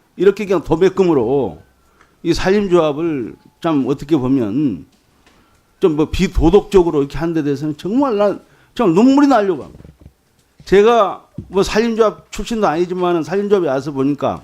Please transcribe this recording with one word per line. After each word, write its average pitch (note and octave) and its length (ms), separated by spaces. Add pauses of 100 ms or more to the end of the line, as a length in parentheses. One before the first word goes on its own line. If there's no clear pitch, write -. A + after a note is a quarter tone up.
(160)
이렇게 G3 300
그냥 F3+ 180
도매금으로 C#3+ 1000 (600)
이 E3 100
산림조합을 E3 1040 (260)
참 D3+ 260
어떻게 C#3+ 280
보면 B2 680 (920)
좀 D#3+ 160
뭐, D3+ 140
비도덕적으로 F3 920
이렇게 C#3 160
한 E3 160
데 D#3+ 100
대해서는 D3 340
정말 A#3 400
난, G3+ 240 (320)
정말 F#3 220
눈물이 C4+ 320
나려고 G3 360
합니다. - 200 (840)
제가 G3+ 600 (220)
뭐, F#3 140
산림조합 A3 680
출신도 G#3 360
아니지만은 F3 560
산림조합에 G3 440
와서 C#3 240
보니까 C3+ 520